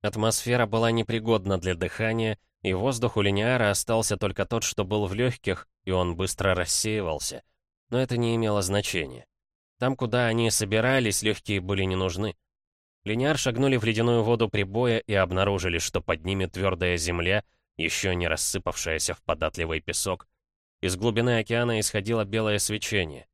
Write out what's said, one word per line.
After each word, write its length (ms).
Атмосфера 640
была 260
непригодна 640
для 160
дыхания, 640
и 100
воздух 440
у 60
Линиара 480
остался 460
только 300
тот, 160
что 220
был 220
в 80
лёгких, 540
и 60
он 260
быстро 380
рассеивался. 880
Но 100
это 160
не 200
имело 260
значения. 640
Там, 180
куда 300
они 240
собирались, 720
лёгкие 380
были 240
не 120
нужны. 400
Линиар 340
шагнули 380
в 80
ледяную 380
воду 260
прибоя 500
и 160
обнаружили, 640
что 240
под 220
ними 220
твёрдая 520
земля, 460
ещё 340
не 160
рассыпавшаяся 840
в 80
податливый 580
песок. 480
Из 140
глубины 420
океана 420
исходило 440
белое 340
свечение. 760